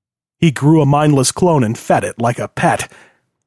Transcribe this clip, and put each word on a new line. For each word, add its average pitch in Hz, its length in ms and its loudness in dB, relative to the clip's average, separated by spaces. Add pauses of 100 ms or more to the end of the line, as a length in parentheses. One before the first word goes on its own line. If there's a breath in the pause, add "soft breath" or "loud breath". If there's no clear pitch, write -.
(380)
"He 165 120 2
grew 151 320 2
a 135 40 2
mindless 147 460 2
clone 160 320 0
and 110 140 -4
fed - 260 -2
it - 160 -8
like 120 180 -2
a 104 100 -8
pet. - 420 -4 (560 soft breath)